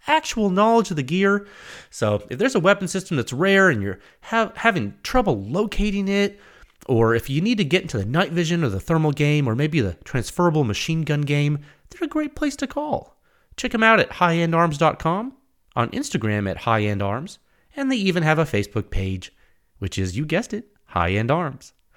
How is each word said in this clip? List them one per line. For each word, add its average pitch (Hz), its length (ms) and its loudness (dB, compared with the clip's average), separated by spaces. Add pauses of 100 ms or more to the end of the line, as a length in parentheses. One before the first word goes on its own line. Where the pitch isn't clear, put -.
actual 285 420 0
knowledge 220 400 4
of 175 60 -4
the 147 80 -2
gear. 196 420 0 (440)
So 104 400 -2
if 127 100 -8
there's 262 160 0
a 190 60 4
weapon 190 260 2
system 180 300 -4
that's 123 160 -4
rare 190 360 4
and 110 140 0
you're 95 160 -6 (220)
ha-, 226 340 -2
having 180 480 0
trouble 196 360 0
locating 202 680 -2
it, 202 320 0 (480)
or 113 260 4
if 117 160 -2
you 139 120 0
need 226 160 2
to 202 80 2
get 165 180 0
into 156 140 -6
the 98 80 -2
night 147 260 0
vision 170 320 0
or 127 60 2
the 98 100 -2
thermal 156 320 0
game 147 360 2
or 110 60 0
maybe 147 280 0
the 95 140 -2 (100)
transferable 151 580 0
machine 160 380 -2
gun 147 200 0
game, 147 380 0 (300)
they're - 160 -6
a 302 40 -6
great 302 260 -4
place 294 200 -2
to 269 120 -6
call. - 520 -6 (380)
Check - 180 -4
'em 220 80 2
out 220 160 6
at - 140 0
high 170 240 2
end 170 180 2
arms 165 220 2
dot 160 200 2
com, 202 360 -2 (420)
on 120 140 0
Instagram 107 600 -2
at 90 80 -4
High 110 260 0
End 101 200 -2
Arms, 117 340 -6 (380)
and 269 160 -2
they 262 60 0
even 185 260 0
have 156 160 2
a 147 60 2
Facebook 104 440 -4
page, 95 420 -4 (460)
which - 200 -6
is, 92 200 -2
you 151 80 -4
guessed 160 280 -4
it, 214 140 -8 (180)
High 87 260 0
End 110 180 0
Arms. 147 440 -4 (240)